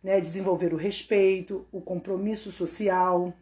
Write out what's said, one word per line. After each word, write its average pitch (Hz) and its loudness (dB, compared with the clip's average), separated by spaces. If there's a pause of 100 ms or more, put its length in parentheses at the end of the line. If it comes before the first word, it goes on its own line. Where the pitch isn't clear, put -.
né, 190 4
desenvolver 175 0
o - -2
respeito, 190 0
o 190 -10
compromisso 196 -6
social. 180 0